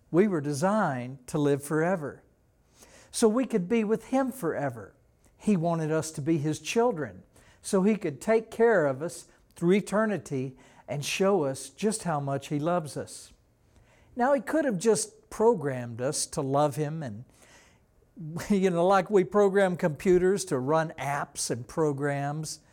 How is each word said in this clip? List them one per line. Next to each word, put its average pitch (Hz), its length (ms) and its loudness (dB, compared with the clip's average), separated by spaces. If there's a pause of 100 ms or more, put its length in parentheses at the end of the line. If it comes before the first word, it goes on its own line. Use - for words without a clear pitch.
(120)
we 185 160 4
were 170 140 0
designed 143 840 -2
to 160 100 -4
live 143 260 2
forever, 160 580 -2 (880)
so 226 180 4
we 240 160 2
could 185 240 -2
be 233 160 2
with 220 220 -2
Him 262 240 0
forever. 123 640 -6 (440)
He 214 180 0
wanted 165 340 -2
us 156 220 -2
to 156 100 -8
be 160 160 2
His 147 220 -2
children, 156 640 -2 (380)
so 190 220 2
He 214 120 4
could 156 240 -6
take 226 320 0
care 220 340 4
of 135 160 -2
us - 260 -10 (280)
through 175 160 2
eternity 190 800 0 (340)
and 139 180 -6
show 196 400 2
us 135 240 -6
just - 340 -4
how 160 160 -2
much 139 300 -4
He 147 100 -2
loves 160 380 -2
us. - 340 -14 (840)
Now, 254 160 2
He 269 80 2
could 302 240 0
have 220 120 0
just - 520 0
programmed 135 720 0
us 143 260 -2
to - 140 -6
love 139 340 2
Him 151 260 -4
and, 117 220 -10 (1300)
<laughs> - 0 -
you 190 200 2
know, 170 160 2
like 190 240 4
we 202 140 4
program 196 540 4
computers 180 680 2
to 135 140 -2
run 156 400 0
apps 143 500 -6
and 120 160 -6
programs, 147 920 -2 (140)